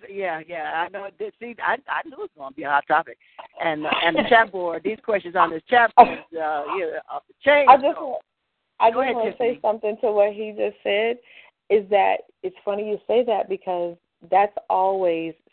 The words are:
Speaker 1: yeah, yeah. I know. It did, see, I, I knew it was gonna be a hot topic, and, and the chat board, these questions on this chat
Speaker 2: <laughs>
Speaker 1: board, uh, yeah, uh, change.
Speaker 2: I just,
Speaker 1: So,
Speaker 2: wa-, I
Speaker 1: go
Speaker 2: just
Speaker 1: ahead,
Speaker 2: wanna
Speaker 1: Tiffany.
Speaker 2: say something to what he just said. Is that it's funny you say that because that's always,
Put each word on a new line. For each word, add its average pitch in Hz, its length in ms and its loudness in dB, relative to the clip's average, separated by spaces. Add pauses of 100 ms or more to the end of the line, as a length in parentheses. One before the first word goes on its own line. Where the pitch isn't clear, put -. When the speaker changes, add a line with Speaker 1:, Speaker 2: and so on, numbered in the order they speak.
Speaker 1:
yeah, 185 380 -8
yeah. 160 400 -8
I - 40 -18
know. 196 160 -12
It 196 120 -18
did, 208 220 -10
see, 233 200 -14
I, 175 120 -2 (160)
I 165 200 -8
knew 269 40 -18
it 285 60 -18
was 415 200 -12
gonna - 160 -16
be 311 80 -14
a 143 60 -8
hot 143 180 0
topic, 151 320 0 (420)
and, 156 240 -4
and 165 300 0
the 285 140 2
chat 226 240 4
board, 170 320 -6
these 220 200 -4
questions 175 300 -4
on 170 160 2
this 160 180 -8
chat 240 260 4
Speaker 2:
<laughs> - 20 4
Speaker 1:
board, 240 120 10
uh, 156 560 -8 (140)
yeah, 156 220 -6 (120)
uh, 143 60 -10 (260)
change. 285 240 4
Speaker 2:
I 269 100 12
just, 294 180 -2
Speaker 1:
So, 311 100 -10
Speaker 2:
wa-, 240 120 -8 (600)
I 233 140 4
Speaker 1:
go 240 80 -2
Speaker 2:
just - 20 0
Speaker 1:
ahead, 247 140 -2
Speaker 2:
wanna 220 160 -2
Speaker 1:
Tiffany. 240 220 -2
Speaker 2:
say - 60 -14
something 220 420 -4
to 220 100 0
what 208 200 2
he 214 240 -10
just 208 280 -4
said. 220 340 -2 (500)
Is 202 220 0
that 196 280 2 (260)
it's 185 200 -10
funny 208 240 -6
you 208 100 -4 (100)
say 233 160 2
that 208 240 -2
because 175 480 -6 (340)
that's 202 260 2 (140)
always, 185 640 0 (180)